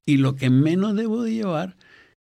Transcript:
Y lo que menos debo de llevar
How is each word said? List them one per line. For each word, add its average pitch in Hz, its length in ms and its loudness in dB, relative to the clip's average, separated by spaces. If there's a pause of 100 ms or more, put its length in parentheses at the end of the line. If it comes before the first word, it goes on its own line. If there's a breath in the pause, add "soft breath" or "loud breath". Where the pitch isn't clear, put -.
Y 147 120 2
lo 135 180 0
que 131 140 -2
menos 170 460 2
debo 226 280 -2
de 226 100 -4
llevar 185 440 -4 (520 soft breath)